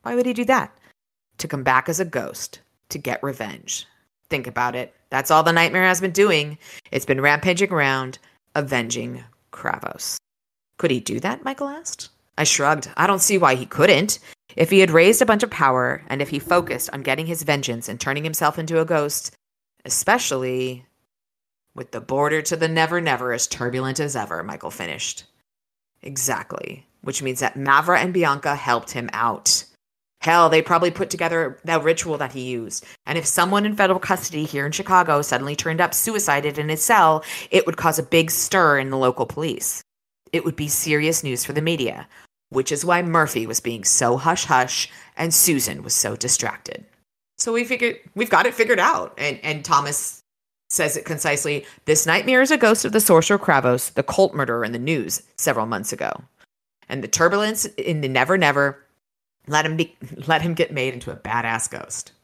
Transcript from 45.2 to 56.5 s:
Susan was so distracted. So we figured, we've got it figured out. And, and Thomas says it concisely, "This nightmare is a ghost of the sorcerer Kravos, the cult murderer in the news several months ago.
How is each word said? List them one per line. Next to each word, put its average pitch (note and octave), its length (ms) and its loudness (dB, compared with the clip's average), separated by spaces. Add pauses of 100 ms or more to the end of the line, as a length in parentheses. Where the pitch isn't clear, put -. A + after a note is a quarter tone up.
Susan - 500 0
was - 100 -4
so G#2+ 220 -2
distracted. - 680 -4 (540)
So A3+ 160 -2
we A#3+ 100 0
figured, A#3+ 340 -2 (180)
we've A3+ 140 -2
got - 180 4
it B3 80 0
figured A3 240 2
out. D#3 400 0
And, C#3+ 240 -4
and D3+ 200 -6
Thomas C#3+ 580 -2 (500)
says D#3 260 -2
it - 80 -8
concisely, D3 600 -2 (180)
"This D#3 220 4
nightmare B3 340 4
is C4+ 80 4
a D#4 80 4
ghost A3 260 4
of G#3+ 100 -2
the A3 60 4
sorcerer G3 380 6
Kravos, B2+ 560 2
the C3+ 100 0
cult - 300 2
murderer A#2+ 320 -2
in A2+ 60 -6
the A#2+ 80 -6
news B2+ 420 -4 (160)
several A#2 300 0
months G#2+ 260 -6
ago. - 160 -6 (800)